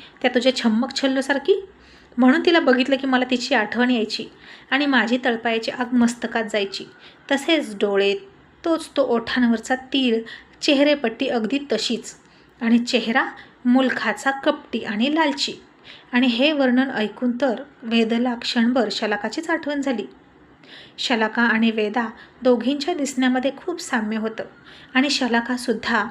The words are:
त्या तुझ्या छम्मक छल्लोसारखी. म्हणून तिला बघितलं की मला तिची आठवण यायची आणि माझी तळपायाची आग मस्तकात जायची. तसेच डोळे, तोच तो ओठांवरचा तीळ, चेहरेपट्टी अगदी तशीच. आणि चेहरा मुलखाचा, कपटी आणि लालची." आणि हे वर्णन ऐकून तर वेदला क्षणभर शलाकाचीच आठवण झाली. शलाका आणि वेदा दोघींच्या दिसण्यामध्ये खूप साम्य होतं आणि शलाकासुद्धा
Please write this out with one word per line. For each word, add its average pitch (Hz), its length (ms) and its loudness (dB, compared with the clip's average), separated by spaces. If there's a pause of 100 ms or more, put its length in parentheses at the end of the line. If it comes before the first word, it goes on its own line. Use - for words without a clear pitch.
(200)
त्या 254 120 2
तुझ्या 254 220 2
छम्मक 240 400 0
छल्लोसारखी. 277 720 0 (500)
म्हणून 262 280 6
तिला 339 140 6
बघितलं 262 360 4
की 262 120 -2
मला 254 220 2
तिची 247 260 0
आठवण 226 340 2
यायची 220 360 -2 (460)
आणि 277 140 0
माझी 247 400 2
तळपायाची 226 460 -2
आग 247 220 -4
मस्तकात 233 500 0 (100)
जायची. 196 320 -4 (460)
तसेच 277 440 0
डोळे, 202 380 2 (520)
तोच 320 320 -2
तो 285 60 4
ओठांवरचा 233 720 0
तीळ, 254 440 0 (420)
चेहरेपट्टी 285 640 2
अगदी 240 320 -2 (120)
तशीच. - 420 -4 (480)
आणि 233 180 4
चेहरा 240 460 0 (400)
मुलखाचा, 247 640 2
कपटी - 480 -4
आणि 220 360 -2
लालची." 294 380 0 (580)
आणि 247 160 4
हे 247 240 4
वर्णन 269 380 2
ऐकून 214 420 -2 (100)
तर 247 200 0 (220)
वेदला 233 520 0
क्षणभर 240 560 0
शलाकाचीच 214 580 -4
आठवण 294 320 -4
झाली. 254 240 -4 (920)
शलाका 220 440 0
आणि 226 300 4
वेदा 220 360 -2 (340)
दोघींच्या 254 520 0
दिसण्यामध्ये 262 640 0
खूप 349 240 -8
साम्य 220 360 -4
होतं 220 260 -6 (500)
आणि 269 160 2
शलाकासुद्धा 233 1000 -2